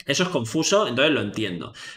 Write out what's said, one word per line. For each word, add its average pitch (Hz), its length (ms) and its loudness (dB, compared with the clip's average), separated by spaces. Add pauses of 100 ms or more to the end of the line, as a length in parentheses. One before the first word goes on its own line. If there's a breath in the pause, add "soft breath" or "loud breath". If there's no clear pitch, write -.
Eso 143 200 2
es 175 40 0
confuso, 160 580 2
entonces 135 280 2
lo 110 80 0
entiendo. 98 500 -6 (240 loud breath)